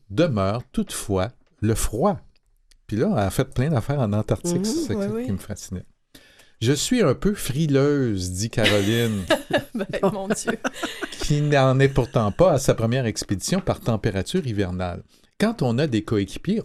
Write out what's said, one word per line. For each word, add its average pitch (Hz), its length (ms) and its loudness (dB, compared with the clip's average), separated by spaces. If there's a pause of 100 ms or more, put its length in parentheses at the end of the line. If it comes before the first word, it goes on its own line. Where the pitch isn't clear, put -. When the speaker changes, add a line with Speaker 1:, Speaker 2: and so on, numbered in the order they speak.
Speaker 1:
demeure 107 640 0
toutefois 101 640 -2 (280)
le 107 140 2
froid. 139 460 0 (640)
Puis 107 100 -4
là, 143 160 2
elle 156 100 0
a 95 80 0
fait 135 140 0
plein 127 240 -2
d'affaires 143 320 0
en 107 120 0
Antarctique, 113 460 0
Speaker 2:
Mhm. 190 60 -2
Speaker 1:
c'est 285 280 -2
ça - 20 -2
Speaker 3:
Oui, 202 120 -2
Speaker 1:
qui, 208 60 -4
Speaker 3:
oui. 233 140 -4
Speaker 1:
qui 240 60 -4
me 190 60 -2
fascinait. « - 460 -10 (760)
Je 117 120 4
suis 233 300 2
un 139 120 6
peu 139 200 2
frileuse » 135 1000 2
dit 101 180 -2
Caroline, 104 720 2 (280)
Speaker 3:
<laughs> - 240 -2
Ben, 202 380 -2
mon 196 160 -6
Dieu. 220 300 -4 (640)
Speaker 1:
qui 147 180 2
n'en 135 380 4
est 139 100 6
pourtant 123 440 0
pas 175 200 6
à 139 60 4
sa 120 160 2
première 117 320 0
expédition 104 540 -2
par - 200 -2
température 107 640 -2
hivernale. « 90 580 -4 (340)
Quand 226 240 0
on 117 160 2
a 156 80 2
des 113 160 0
coéquipiers, 117 640 -2